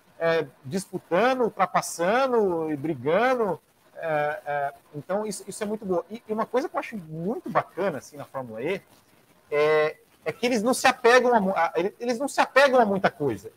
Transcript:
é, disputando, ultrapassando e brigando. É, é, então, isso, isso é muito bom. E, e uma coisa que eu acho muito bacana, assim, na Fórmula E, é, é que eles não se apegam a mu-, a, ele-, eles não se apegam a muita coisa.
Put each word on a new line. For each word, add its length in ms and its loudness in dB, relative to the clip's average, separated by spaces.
é, 260 0
disputando, 840 0
ultrapassando 1300 0
e 40 -2
brigando. 840 0
É, 500 -2
é, 280 -4
então, 320 -6
isso, 220 -10
isso 160 -10
é 20 -4
muito 200 -8
bom. 260 -2
E, 160 -14
e 60 -6
uma 120 -2
coisa 240 -2
que 60 -14
eu 40 -2
acho 180 -10
muito 520 -8
bacana, 480 -2
assim, 200 -14
na 80 -14
Fórmula 360 -10
E, 180 -4
é, 460 2
é 80 -4
que 140 -4
eles 160 0
não 140 0
se 100 -2
apegam 480 6
a 60 4
mu-, 160 0
a, 200 0
ele-, 240 0
eles 200 -2
não 80 -4
se 120 -2
apegam 400 4
a 60 6
muita 240 0
coisa. 480 -4